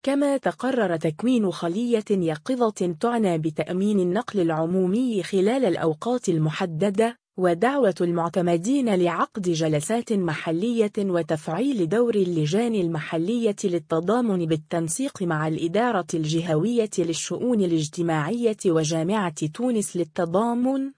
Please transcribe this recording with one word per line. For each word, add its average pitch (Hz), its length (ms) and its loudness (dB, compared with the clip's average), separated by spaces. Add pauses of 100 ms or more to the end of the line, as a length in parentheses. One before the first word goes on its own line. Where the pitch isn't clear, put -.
كما 277 340 2
تقرر 214 600 0
تكوين 196 540 0
خلية 214 600 -2
يقظة 185 880 0
تعنى 220 380 2
بتأمين 180 640 0
النقل 190 400 0
العمومي 180 840 0
خلال 214 420 2
الأوقات 180 640 0
المحددة، 180 880 0 (220)
ودعوة 190 600 2
المعتمدين 175 960 2
لعقد 180 480 0
جلسات 165 720 0
محلية 196 840 0
وتفعيل 175 920 -2
دور 233 260 2
اللجان 185 600 0
المحلية 180 920 0
للتضامن 175 840 0
بالتنسيق 165 760 -2
مع 160 260 0
الإدارة 175 640 0
الجهوية 170 840 0
للشؤون 180 600 -2
الاجتماعية 170 960 0 (100)
وجامعة 160 880 0
تونس 233 420 -2
للتضامن 240 1000 0